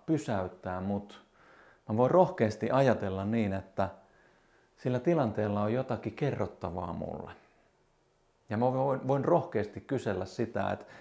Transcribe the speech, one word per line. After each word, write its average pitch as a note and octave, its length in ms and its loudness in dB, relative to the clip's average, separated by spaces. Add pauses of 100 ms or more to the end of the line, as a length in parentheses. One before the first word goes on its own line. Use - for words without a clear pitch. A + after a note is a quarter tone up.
pysäyttää F#2 760 -2
mut, G2+ 440 -6 (640)
mä A2 80 0
voin B2+ 140 4
rohkeasti B2 600 4
ajatella G#2 540 2
niin, G#2+ 280 0
että F#2+ 360 -4 (880)
sillä B2+ 220 -2
tilanteella G#2+ 640 2
on G#2+ 120 0
jotakin A#2 400 -4
kerrottavaa F2+ 800 -4
mulle. E2+ 380 -8 (1160)
Ja G#2+ 80 -2
mä B2+ 160 2
voin, C3+ 340 0
voin C3+ 180 2
rohkeasti B2 560 0
kysellä F#2+ 440 -2
sitä, G2+ 460 -2
että G2+ 140 -6 (160)